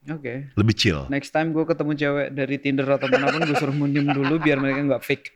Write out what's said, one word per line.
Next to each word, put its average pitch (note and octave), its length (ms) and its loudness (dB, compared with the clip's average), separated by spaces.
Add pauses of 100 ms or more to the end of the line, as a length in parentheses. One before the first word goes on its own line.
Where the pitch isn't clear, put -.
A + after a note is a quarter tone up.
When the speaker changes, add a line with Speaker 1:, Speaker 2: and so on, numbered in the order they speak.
Speaker 1:
Oke. C#3 460 -10
Speaker 2:
Lebih G#2+ 200 4
chill. E2 340 2
Speaker 1:
Next C#3 220 -4
time D#3+ 220 0
gue D#3 120 0
ketemu D3+ 300 -2
cewek C#3+ 380 -2
dari C3+ 260 -2
Tinder C3+ 300 0
atau C#3 180 2
manapun, C#3 380 2
gue D3 100 0
suruh C3+ 180 0
minum C#3+ 380 0
dulu C#3 280 0
biar D3+ 200 2
mereka C3+ 260 0
nggak C3+ 180 0
fake. - 340 -4